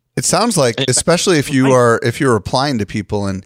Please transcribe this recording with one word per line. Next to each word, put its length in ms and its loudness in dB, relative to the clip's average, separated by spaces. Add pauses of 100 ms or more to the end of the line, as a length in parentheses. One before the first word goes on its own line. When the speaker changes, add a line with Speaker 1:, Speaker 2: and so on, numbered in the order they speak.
(180)
Speaker 1:
It 80 -4
sounds 320 0
like, 200 2
Speaker 2:
And 120 -2
it 0 -
Speaker 1:
especially 500 0
if 100 -4
you 220 2
Speaker 2:
I 40 4
Speaker 1:
are, 280 4
if 160 -4
you're 140 2
replying 460 -2
to 60 -2
people, 400 -6
and 200 -6